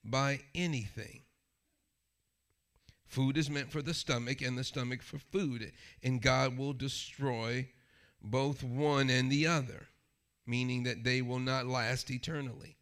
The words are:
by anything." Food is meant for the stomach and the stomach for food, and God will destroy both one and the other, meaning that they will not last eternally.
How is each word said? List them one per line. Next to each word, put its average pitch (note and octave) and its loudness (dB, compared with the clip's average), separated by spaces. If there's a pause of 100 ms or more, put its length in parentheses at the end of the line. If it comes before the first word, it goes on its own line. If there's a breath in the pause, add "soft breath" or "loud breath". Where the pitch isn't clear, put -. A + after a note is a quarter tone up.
by C3+ 2 (140)
anything." C#3+ -2 (1800 soft breath)
Food C3+ 2
is D3 2
meant C#3+ -4
for D3+ -4
the D#3+ -4
stomach B2 -2
and B2+ -2
the B2+ -2
stomach B2 -4
for - -10
food, C3 -2 (300 loud breath)
and B2+ 2
God C3 4
will C#3 -2
destroy B2+ -2 (540 soft breath)
both C3+ 0
one C3+ 4
and B2+ 4
the D3 4
other, C#3+ 0 (580)
meaning B2 0
that A#2 -2
they B2+ 4
will B2 -2
not C3 0
last B2+ 0
eternally. C3+ -6